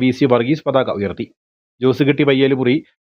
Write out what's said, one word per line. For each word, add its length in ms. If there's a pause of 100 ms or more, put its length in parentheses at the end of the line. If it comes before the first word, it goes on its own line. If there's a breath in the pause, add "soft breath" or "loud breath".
വി 100
സി 220
വർഗീസ് 340
പതാക 240
ഉയർത്തി. 360 (560)
ജോസ് 260
കിട്ടി 220
പയ്യേലുമുറി, 440 (320 soft breath)